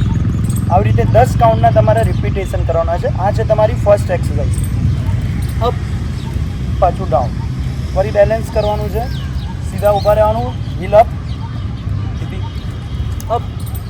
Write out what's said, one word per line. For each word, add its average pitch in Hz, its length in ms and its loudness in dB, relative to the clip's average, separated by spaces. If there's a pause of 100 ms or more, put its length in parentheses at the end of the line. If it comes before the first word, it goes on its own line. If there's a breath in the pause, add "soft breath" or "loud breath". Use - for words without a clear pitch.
(720)
આવી 190 140 4
રીતે 208 200 4
દસ 226 240 4 (100)
કાઉન્ટના 226 320 4
તમારે 214 320 4
રિપિટેશન 185 600 0
કરવાના 165 340 0
છે. - 80 -2
આ 196 240 0
છે 220 140 0
તમારી 214 300 2
ફર્સ્ટ 202 360 2
એક્સરસાઇઝ, - 380 0 (1120)
અપ, - 120 2 (1040)
પાછું 185 320 0
ડાઉન. - 200 0 (640)
ફરી 196 160 0
બેલેન્સ 202 340 2 (100)
કરવાનું 208 340 0
છે, 220 180 -4 (640)
સીધા 202 200 2
ઊભા 208 220 2
રહેવાનું, 214 420 2 (260)
heel 190 120 2
up, 214 140 8 (2250)
અપ, 196 120 -2 (480)